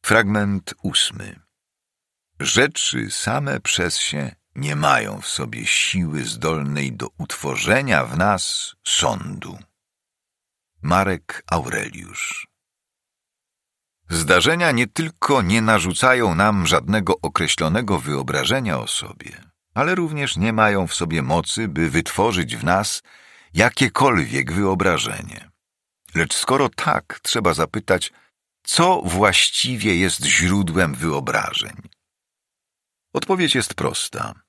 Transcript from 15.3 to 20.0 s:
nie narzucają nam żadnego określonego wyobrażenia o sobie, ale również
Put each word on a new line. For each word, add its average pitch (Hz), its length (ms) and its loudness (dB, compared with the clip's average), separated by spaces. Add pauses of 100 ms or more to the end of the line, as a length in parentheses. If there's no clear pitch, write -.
nie 117 200 2
narzucają 107 760 4
nam 98 320 4
żadnego 87 540 2
określonego 82 800 0
wyobrażenia 69 800 -2
o 57 80 -8
sobie, - 560 -10 (300)
ale 160 220 0
również 151 420 -2